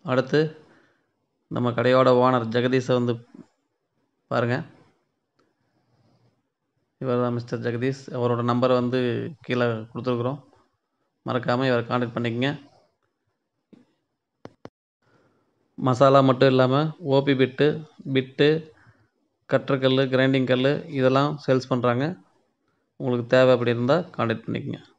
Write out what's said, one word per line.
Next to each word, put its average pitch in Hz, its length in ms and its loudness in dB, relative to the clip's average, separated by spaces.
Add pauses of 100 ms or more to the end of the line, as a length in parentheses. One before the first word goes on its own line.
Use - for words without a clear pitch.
அடுத்து 127 360 0 (1080)
நம்ம 120 240 -2
கடையோட 127 380 4 (140)
ஓனர் 123 320 2
ஜெகதீஷை 127 380 0
வந்து 120 200 0 (1120)
பாருங்க. 120 280 -2 (2500)
இவர் 123 200 -2
தான் 123 120 -2
மிஸ்டர் 120 260 -6
ஜெகதீஷ். 120 420 -4 (100)
அவரோட 120 320 -2
நம்பரை 123 380 2
வந்து 123 180 -2 (420)
கீழே 123 240 -2
கொடுத்துருக்குறோம். 120 760 -6 (840)
மறக்காம 123 400 -2
இவரை 120 200 0
கான்டாக்ட் 123 300 -4
பண்ணிக்கங்க. 120 360 -2 (3250)
மசாலா 135 440 4
மட்டும் 131 280 4
இல்லாம 131 500 2
ஓ 139 240 0
பி 139 120 2
பிட்டு, 131 320 0 (460)
பிட்டு, 135 360 0 (1000)
கட்டர் 135 300 -2
கல்லு, 131 300 0
கிரைண்டிங் 131 360 2
கல்லு 131 420 0
இதெல்லாம் 139 600 0
சேல்ஸ் 131 220 0
பண்றாங்க. 123 360 0 (880)
உங்களுக்கு 123 320 -4
தேவை 127 260 4
அப்படி 120 160 0
இருந்தா 120 300 0
கான்டாக்ட் 117 460 -6
பண்ணிக்கங்க. 127 360 -8 (180)